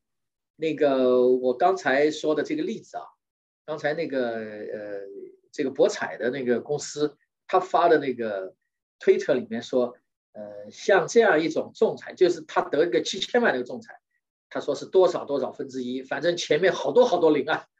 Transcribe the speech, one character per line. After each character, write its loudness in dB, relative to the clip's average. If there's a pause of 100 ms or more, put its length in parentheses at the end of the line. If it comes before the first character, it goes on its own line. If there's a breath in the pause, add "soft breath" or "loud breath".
(540)
那 -4
个 4
我 2
刚 2
才 0
说 -2
的 -2
这 -6
个 -4
例 -8
子 -16
啊， -12 (600)
刚 -10
才 -2
那 -4
个， -2
呃， -10 (500)
这 -6
个 -4
博 4
彩 -6
的 -2
那 -6
个 2
公 -4
司， -4 (300)
他 2
发 2
的 6
那 -4
个 -6 (460)
推 4
特 0
里 -2
面 -6
说， -2 (380)
呃， -16
像 2
这 4
样 4
一 -2
种 -4
中 0
彩， -18
就 6
是 -2
他 -2
得 0
一 -2
个 2
七 -6
千 0
万 2
那 -4
个 -4
中 -12
彩， -20 (480)
他 -8
说 -4
是 -10
多 6
少 -6
多 -4
少 -4
分 -10
之 -8
一， -8
反 -6
正 2
前 0
面 4
好 -4
多 6
好 2
多 6
零 0
啊， -4 (140)